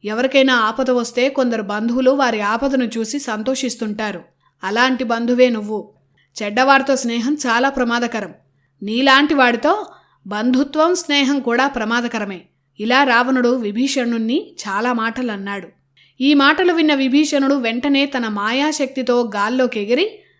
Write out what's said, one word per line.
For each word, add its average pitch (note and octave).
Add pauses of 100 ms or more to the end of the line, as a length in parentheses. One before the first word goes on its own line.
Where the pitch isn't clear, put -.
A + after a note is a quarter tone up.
ఎవరికైనా C4
ఆపద A3+
వస్తే B3
కొందరు B3
బంధువులు A#3
వారి B3
ఆపదను B3 (140)
చూసి A3+
సంతోషిస్తుంటారు. G#3+ (400)
అలాంటి A#3+
బంధువే A#3+
నువ్వు. G#3+ (500)
చెడ్డవారితో C4
స్నేహం A#3+
చాలా B3+
ప్రమాదకరం. A#3 (500)
నీలాంటి C4+
వాడితో C#4 (420)
బంధుత్వం, C#4
స్నేహం C#4+
కూడా B3
ప్రమాదకరమే." A3+ (380)
ఇలా B3
రావణుడు B3
విభీషణుణ్ణి A#3 (120)
చాలా A3
మాటలు A3+
అన్నాడు. G3+ (540)
ఈ C#4
మాటలు D4
విన్న D#4+
విభీషణుడు C#4
వెంటనే C4+
తన C4
మాయాశక్తితో B3 (120)
గాల్లోకెగిరి A#3 (200)